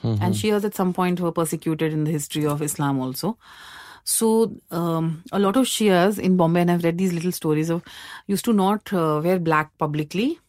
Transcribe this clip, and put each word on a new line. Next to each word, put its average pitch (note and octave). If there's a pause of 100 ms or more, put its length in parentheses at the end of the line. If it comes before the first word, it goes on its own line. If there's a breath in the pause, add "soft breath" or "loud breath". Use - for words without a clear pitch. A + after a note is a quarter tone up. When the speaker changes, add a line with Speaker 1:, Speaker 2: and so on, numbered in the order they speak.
Speaker 1:
Mm-hmm. A2
Speaker 2:
And F#3
Shias G#3
at G3+
some F#3
point F3+
were E3+
persecuted D#3+
in D#3
the D3+
history D3+
of D3
Islam C#3
also. C3 (680 loud breath)
So, A3+ (160)
um, E3 (100)
a G3
lot G3+
of C4
Shias G3
in F#3
Bombay, E3+
and F3
I've E3+
read E3+
these F#3+
little F3
stories D#3
of, E3+ (440 loud breath)
used G3
to A#3+
not, G3+
uh, D#3+
wear F#3
black D#3
publicly D#3+ (100)